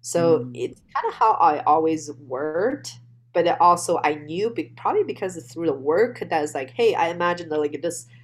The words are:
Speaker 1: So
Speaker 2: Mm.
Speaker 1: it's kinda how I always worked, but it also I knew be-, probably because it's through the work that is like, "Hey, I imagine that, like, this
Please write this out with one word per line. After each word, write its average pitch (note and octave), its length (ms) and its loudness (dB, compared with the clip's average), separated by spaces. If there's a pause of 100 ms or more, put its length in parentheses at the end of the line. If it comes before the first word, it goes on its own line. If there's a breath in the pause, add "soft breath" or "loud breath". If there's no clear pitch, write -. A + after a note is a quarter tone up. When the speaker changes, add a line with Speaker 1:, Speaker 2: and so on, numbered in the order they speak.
Speaker 1:
So D#3+ 480 2
Speaker 2:
Mm. B2 40 -14
Speaker 1:
it's - 280 -8 (140)
kinda - 220 -4
how A3 160 4
I D3+ 300 4
always D#3+ 500 2
worked, D3+ 880 -4 (340)
but E3+ 140 2
it - 140 0
also F3 420 4
I D3+ 120 0
knew D#3+ 360 -4
be-, E3 260 -8
probably F#4 280 0
because F#3+ 320 -8
it's - 160 -18
through E3 140 -2
the C#3+ 80 2
work E3+ 440 0 (100)
that D#3+ 140 0
is D3+ 120 -6
like, C3+ 160 -6
"Hey, A3+ 240 2
I E3 140 0
imagine F3 400 -2
that, D3+ 100 0
like, D3 220 -2
this E3+ 260 -6 (160 soft breath)